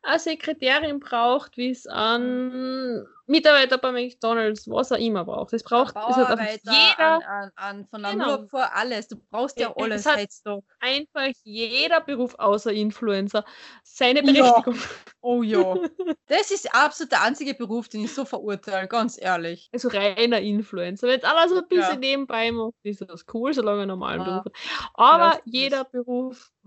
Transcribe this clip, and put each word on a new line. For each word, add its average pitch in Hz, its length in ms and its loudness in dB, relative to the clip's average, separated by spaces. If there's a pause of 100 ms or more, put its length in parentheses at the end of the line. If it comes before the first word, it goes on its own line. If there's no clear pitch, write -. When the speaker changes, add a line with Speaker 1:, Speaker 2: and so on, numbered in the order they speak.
Speaker 1:
eine 302 180 0
Sekretärin 311 800 -2
braucht, 247 580 -2
wie 247 120 -4
es 254 160 -8
an 247 640 -2
Speaker 2:
Mhm. 254 580 -6 (220)
Speaker 1:
Mitarbeiter 277 520 4
bei 262 120 -2
McDonald's, 226 800 -2
was 254 220 -2
auch 233 80 2
immer 208 260 -2
braucht. - 280 -8
Es 226 100 -4
braucht, 240 320 0
es 208 60 -10 (140)
hat 254 140 4
einfach 240 60 2
Speaker 2:
Bauarbeiter, 220 260 -4 (100)
Speaker 1:
jeder 330 280 6
Speaker 2:
an, 320 240 4
an, 202 320 -10
an, 202 320 -12
von 214 160 -14
der 202 80 -4
Speaker 1:
Genau. 214 140 -2
Speaker 2:
Müllabfuhr, 254 500 -4
alles. 220 320 -4
Du - 80 -18 (160)
brauchst 247 280 -6
ja 233 160 -2
Speaker 1:
Es - 80 -4
Speaker 2:
alles 214 220 -4
Speaker 1:
hat 202 140 4
Speaker 2:
heutzutage. 202 440 -8 (160)
Speaker 1:
einfach 269 520 -4 (120)
jeder 247 580 0
Beruf 254 360 -4
außer 208 340 0
Influencer 208 720 -2 (400)
seine 254 360 2
Speaker 2:
Ja. 277 120 2
Speaker 1:
Berechtigung. 247 460 8 (440)
Speaker 2:
Oh 247 220 0
ja. 214 320 2
Speaker 1:
<laughs> 349 420 -4 (100)
Speaker 2:
Das 359 240 2
ist - 220 -4
absolut 294 400 2
der 180 100 4
einzige 269 320 -2
Beruf, 226 340 -6
den 214 160 -8
ich - 80 -8
so 269 120 -6
verurteile, 196 640 -6
ganz 226 320 -2
ehrlich. 175 540 -4
Speaker 1:
Also 247 160 -4
reiner 208 520 2
Influencer. 202 640 -4
Wenn's 254 160 2
einer 330 260 4
so 370 80 2
ein 359 100 -4
bisschen 359 260 2
Speaker 2:
Ja. - 60 -4
Speaker 1:
nebenbei 254 520 -2
macht, 233 220 -4 (100)
ist 208 180 -8
das 180 320 -14
cool, 247 200 -2
solange 214 260 0
er - 40 -4
einen 190 60 -4
normalen 185 320 -4
Speaker 2:
Ja. 185 40 -8
Speaker 1:
Beruf 190 200 -4
hat. - 80 -10 (400)
Aber 277 240 8
Speaker 2:
Genau 339 140 6
so - 60 0
ist - 100 -18
es. 226 60 -10
Speaker 1:
jeder 269 320 -2
Beruf 247 640 -8 (160)